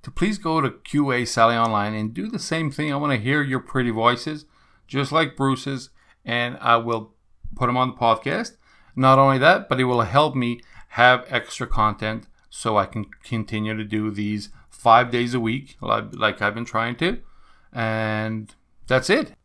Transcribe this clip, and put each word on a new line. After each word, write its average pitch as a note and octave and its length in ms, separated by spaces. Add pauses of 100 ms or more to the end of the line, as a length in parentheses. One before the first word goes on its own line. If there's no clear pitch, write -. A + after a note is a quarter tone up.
to - 80
please G3+ 280
go D#3+ 220
to C3 100
Q C#3+ 420
A B2 120
Sally A#2 320
Online A2 380
and G#2+ 200
do G3+ 140
the A3 100
same D#3+ 320
thing. D3+ 220
I C#3 40
wanna C#3+ 200
hear C3+ 260
your C3 180
pretty B2 300
voices, B2+ 560 (400)
just C3+ 240
like D3 260
Bruce's, C3+ 540 (340)
and A#2+ 360
I A#2+ 160
will A2+ 380 (420)
put B2 120
'em B2 80
on B2+ 120
the A#2+ 80
podcast. B2+ 600 (380)
Not C3 240
only C3+ 200
that, F#3 300
but B2+ 120
it B2+ 40
will B2 180
help C#3 320
me A#2+ 260 (280)
have B2 400
extra - 380
content G#2+ 600 (240)
so A2 260
I G2 80
can G#2 220 (160)
continue A2 520
to A2 100
do G#2+ 260
these G#2 400 (180)
five A#2+ 420
days A#2+ 220
a B2+ 80
week, A#2+ 400
like, A2 340
like G#2+ 280
I've G#2 120
been A#2 120
trying A#2 300
to. F3+ 260 (500)
And A2 840 (320)
that's B2+ 220
it. A#3+ 260 (100)